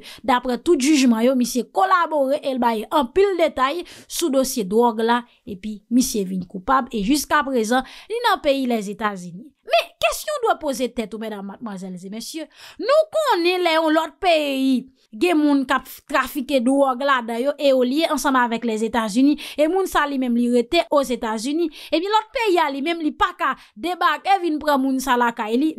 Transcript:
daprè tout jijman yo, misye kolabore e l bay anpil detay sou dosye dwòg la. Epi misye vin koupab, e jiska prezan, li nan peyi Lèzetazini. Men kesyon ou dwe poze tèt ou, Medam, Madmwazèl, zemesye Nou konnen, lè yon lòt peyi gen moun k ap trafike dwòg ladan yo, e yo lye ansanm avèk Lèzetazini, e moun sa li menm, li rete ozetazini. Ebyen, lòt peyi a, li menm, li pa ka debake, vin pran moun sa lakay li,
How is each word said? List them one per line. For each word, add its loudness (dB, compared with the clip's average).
daprè 0
tout 4
jijman 4
yo, 4
misye -2
kolabore 2
e -4
l 0
bay 0
anpil 2
detay 0
sou -2
dosye 0
dwòg 2
la. 2
Epi -12
misye 2
vin -6
koupab, -2
e -2
jiska 0
prezan, 0
li -6
nan 2
peyi 0
Lèzetazini. -6
Men 0
kesyon -4
ou -4
dwe 2
poze -4
tèt -6
ou, -10
Medam, -10
Madmwazèl, -12
zemesye -12
Nou 2
konnen, 2
lè 2
yon 2
lòt -2
peyi 2
gen 2
moun 2
k 0
ap -6
trafike -2
dwòg 2
ladan -2
yo, -2
e 4
yo 4
lye 0
ansanm 0
avèk 0
Lèzetazini, 0
e 4
moun 0
sa 0
li -4
menm, 0
li 2
rete 2
ozetazini. -2
Ebyen, 0
lòt 0
peyi 0
a, -2
li -6
menm, -4
li 0
pa -2
ka -2
debake, 0
vin -2
pran 2
moun 0
sa 2
lakay 0
li, 0